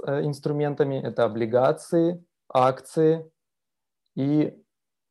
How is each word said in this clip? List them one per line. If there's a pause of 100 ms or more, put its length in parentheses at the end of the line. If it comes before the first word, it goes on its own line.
э,
инструментами.
Это
облигации, (260)
акции (840)
и (560)